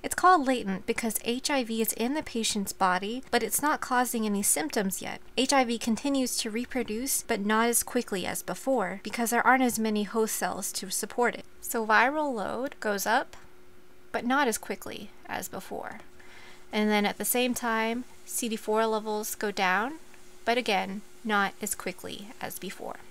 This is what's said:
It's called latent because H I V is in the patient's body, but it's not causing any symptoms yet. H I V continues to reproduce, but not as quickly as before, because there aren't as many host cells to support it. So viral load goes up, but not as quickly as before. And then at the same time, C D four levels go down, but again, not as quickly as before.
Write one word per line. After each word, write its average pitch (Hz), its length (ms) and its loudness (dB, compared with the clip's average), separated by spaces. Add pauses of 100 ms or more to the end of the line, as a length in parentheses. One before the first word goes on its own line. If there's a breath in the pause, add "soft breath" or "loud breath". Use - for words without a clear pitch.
It's - 120 -2
called 349 300 8
latent 202 400 0
because 226 380 0
H 247 260 -2
I 269 140 2
V 226 180 -2
is 220 120 2
in 240 200 0
the 302 100 0
patient's 214 500 -2
body, 190 580 0
but 240 100 4
it's 214 200 0
not 302 180 2
causing 240 460 0
any 202 180 2
symptoms 220 580 2
yet. - 200 -8 (160)
H 262 160 2
I 269 100 6
V 233 140 0
continues 254 640 0
to 220 120 -4
reproduce, 240 720 -2
but 226 160 -2
not 220 300 4
as 233 140 2
quickly 220 420 -2
as - 180 -4
before, 190 580 -2
because 220 280 -2
there - 180 4
aren't 262 160 8
as 226 160 2
many 214 240 2
host 220 320 0
cells 185 380 -4
to 185 180 -6
support - 440 0
it. - 100 -12 (160)
So 220 260 -2
viral 269 460 4
load 226 480 -4
goes 202 240 0
up, 233 320 2 (760)
but 226 140 -2
not 262 240 4
as 214 80 0
quickly - 520 -8 (160)
as - 220 -6
before. - 540 -10 (720 loud breath)
And 214 160 4
then 208 160 4
at - 120 0
the 208 60 -6
same 247 300 2
time, 226 500 0 (220)
C - 240 -4
D 214 80 -2
four 220 280 2
levels 214 500 -2
go 208 160 -2
down, 202 480 2 (440)
but 240 140 2
again, 196 420 0 (240)
not 202 380 2
as - 140 -4
quickly - 520 -8 (140)
as 185 180 -8
before. - 380 -8 (140)